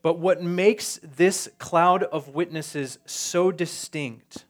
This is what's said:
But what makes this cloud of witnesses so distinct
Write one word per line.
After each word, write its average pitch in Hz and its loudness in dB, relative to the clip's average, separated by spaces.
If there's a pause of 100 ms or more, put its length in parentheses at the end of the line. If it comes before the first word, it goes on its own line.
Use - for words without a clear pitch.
But 165 0
what 175 0
makes 180 0
this 180 2 (120)
cloud 180 4
of 151 -4
witnesses 147 -6
so - 0
distinct 151 -8